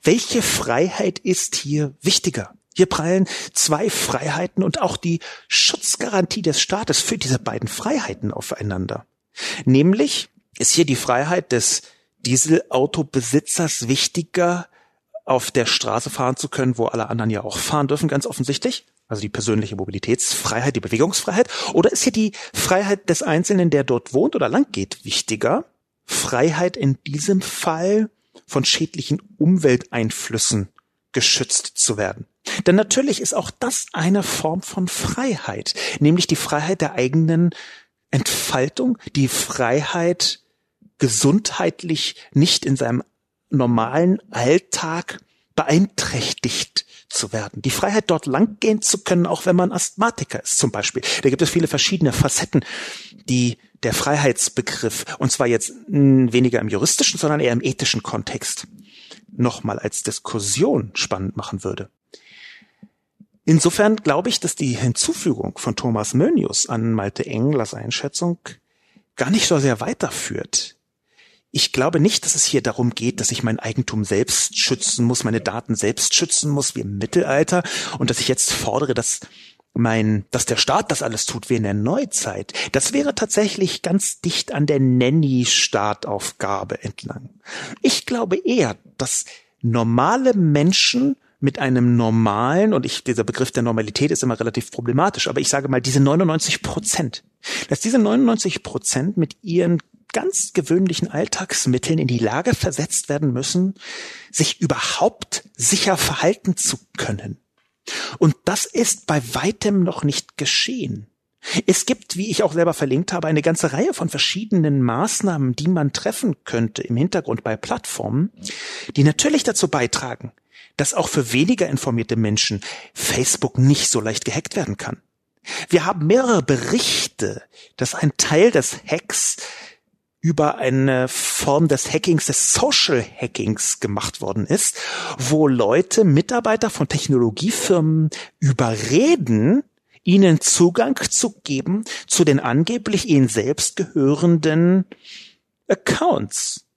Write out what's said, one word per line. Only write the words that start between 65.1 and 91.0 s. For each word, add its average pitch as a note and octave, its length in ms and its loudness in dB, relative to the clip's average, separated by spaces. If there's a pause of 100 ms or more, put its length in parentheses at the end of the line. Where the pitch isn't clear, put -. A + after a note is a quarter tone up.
von - 180 -4
Thomas A2 380 -2
Mönius G3 560 2
an A2+ 240 0
Malte G#2 320 -2
Englers C3 480 -2
Einschätzung C#3+ 680 -4 (800)
gar C3 140 0
nicht G#3+ 160 2
so E3 120 4
sehr C3 220 2
weiterführt. - 920 -6 (760)
Ich - 220 -2
glaube D#3 260 2
nicht, F3+ 280 2
dass - 80 0
es - 100 0
hier C3+ 160 2
darum A#2+ 340 0
geht, A#2+ 260 -4
dass A#2 120 -2
ich A#2+ 100 -4
mein A2+ 160 -2
Eigentum A2 460 -4
selbst - 540 0
schützen - 480 0
muss, A#2+ 180 0
meine A2+ 160 0
Daten A2 360 -4
selbst - 380 0
schützen - 360 0
muss, C#3+ 240 -2
wie B2 60 -6
im G2+ 180 -6
Mittelalter, D#3+ 640 2 (360)
und B2 120 0
dass A#2 100 -2
ich - 80 -2
jetzt - 240 0
fordere, B2+ 400 -2
dass - 280 -2 (520)
mein, A2 580 0
dass A#2+ 140 -2
der A#2 120 -2
Staat F#3 340 0
das C#3+ 120 -2
alles A2+ 220 -4
tut - 240 -8
wie B2 80 2
in A2+ 60 0
der G2+ 100 -2
Neuzeit. G#2+ 800 -2 (200)
Das - 200 0
wäre D3 220 -2
tatsächlich G#3 680 -2
ganz - 400 -2
dicht - 320 -4
an D3 140 0
der D3 120 2
Nanny-Staataufgabe B2 2000 0
entlang. A#2+ 460 -12 (500)
Ich - 240 0
glaube A3+ 320 -2
eher, A3 400 0 (220)
dass - 260 -4 (380)
normale B2 720 2
Menschen F#3 840 2 (240)